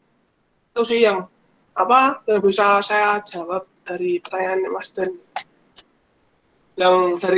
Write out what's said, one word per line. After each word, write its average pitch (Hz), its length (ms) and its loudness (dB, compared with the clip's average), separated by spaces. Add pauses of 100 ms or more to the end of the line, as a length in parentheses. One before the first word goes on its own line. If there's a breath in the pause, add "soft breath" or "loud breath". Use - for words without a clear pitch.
(720)
Itu 233 160 0
sih 233 160 2
yang, 190 240 0 (480)
apa, 262 480 2
yang 214 160 2
bisa 202 400 2
saya 208 400 0
jawab 185 480 -8 (160)
dari 180 400 -4
pertanyaan 185 480 -4
Mas - 240 -10
Dan. 185 160 -4 (1700)
Yang 180 400 2
dari 185 180 0